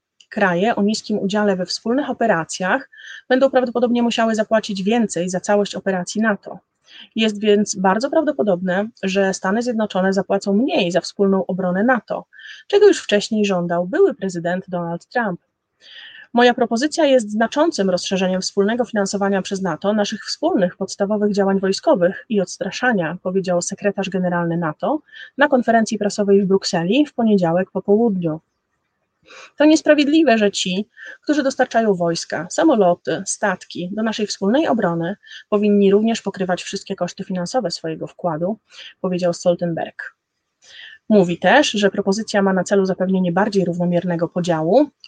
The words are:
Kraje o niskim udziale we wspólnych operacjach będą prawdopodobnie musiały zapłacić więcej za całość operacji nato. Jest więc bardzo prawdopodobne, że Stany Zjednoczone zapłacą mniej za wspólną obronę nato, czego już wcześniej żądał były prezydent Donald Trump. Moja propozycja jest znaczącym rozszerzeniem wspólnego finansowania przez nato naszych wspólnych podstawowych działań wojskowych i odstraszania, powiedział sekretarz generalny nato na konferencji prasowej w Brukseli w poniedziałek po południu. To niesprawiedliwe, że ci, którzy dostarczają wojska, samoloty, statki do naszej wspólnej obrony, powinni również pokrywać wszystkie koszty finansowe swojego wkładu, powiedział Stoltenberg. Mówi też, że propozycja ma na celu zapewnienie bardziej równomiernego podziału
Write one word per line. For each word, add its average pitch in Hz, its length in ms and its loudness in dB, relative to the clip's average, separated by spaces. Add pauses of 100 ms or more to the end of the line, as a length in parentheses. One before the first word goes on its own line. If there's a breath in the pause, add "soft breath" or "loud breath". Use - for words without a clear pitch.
(280)
Kraje 202 480 0
o 208 60 0
niskim 208 360 -2
udziale 202 380 0
we 180 100 -6
wspólnych 254 440 -4
operacjach 208 800 -2 (380 loud breath)
będą 262 220 4
prawdopodobnie 240 520 0
musiały 226 320 0
zapłacić 214 480 -2
więcej 196 480 0
za 180 100 -4
całość 208 340 0
operacji 190 460 -4
nato. 208 380 -4 (580 loud breath)
Jest 214 240 0
więc 208 340 2
bardzo 196 360 0
prawdopodobne, 208 760 0 (140)
że 190 320 0
Stany 208 280 -2
Zjednoczone 208 500 0
zapłacą 196 400 -2
mniej 233 380 2
za 175 100 0
wspólną 196 460 0
obronę 185 380 -2
nato, 240 400 -2 (420 loud breath)
czego 403 220 6
już - 140 4
wcześniej 208 420 0
żądał 175 420 0
były 302 280 2
prezydent 180 540 -4
Donald 170 380 -6
Trump. 214 340 -4 (920 loud breath)
Moja 240 220 6
propozycja 247 500 0
jest 254 260 4
znaczącym 226 600 0
rozszerzeniem 185 500 -2
wspólnego 214 440 0
finansowania 196 580 -2
przez 190 200 -6
nato 185 300 -2
naszych 208 320 -2
wspólnych 277 520 -2
podstawowych 202 560 -2
działań 190 280 2
wojskowych 190 680 0
i 208 120 0
odstraszania, 180 840 -2
powiedział 180 400 -2
sekretarz 196 480 -4
generalny 175 460 -2
nato 175 440 -4 (380 loud breath)
na 285 100 4
konferencji 226 500 2
prasowej 202 440 2
w 196 40 0
Brukseli 196 600 0
w - 80 -14
poniedziałek 190 560 2
po 190 120 -6
południu. 190 580 0 (1160 loud breath)
To 294 80 4
niesprawiedliwe, 302 760 4
że 202 140 2
ci, 190 360 -4 (340 loud breath)
którzy 294 200 0
dostarczają 240 520 0
wojska, 170 560 -4
samoloty, 202 760 2
statki 180 640 -6
do 214 100 -6
naszej 220 240 -4
wspólnej 240 420 0
obrony, 180 480 -2 (320 loud breath)
powinni 202 420 4
również 220 320 2
pokrywać 180 400 -4
wszystkie 196 340 -10
koszty - 280 -8
finansowe 180 460 -4
swojego 160 360 -8
wkładu, 175 520 -4 (420 loud breath)
powiedział 180 320 -2
Stoltenberg. 175 840 -4 (920 loud breath)
Mówi 180 300 4
też, 247 320 4
że 202 200 0
propozycja 208 520 -2
ma 190 100 2
na 185 120 0
celu 196 220 2
zapewnienie 185 460 0
bardziej 196 320 0
równomiernego 175 640 0
podziału 175 640 0 (180)